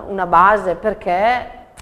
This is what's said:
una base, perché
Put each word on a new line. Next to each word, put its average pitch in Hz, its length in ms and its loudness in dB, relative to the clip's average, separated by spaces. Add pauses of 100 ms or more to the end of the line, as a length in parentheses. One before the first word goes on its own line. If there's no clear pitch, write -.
una 190 200 -6
base, 185 480 4
perché 196 760 -4 (320)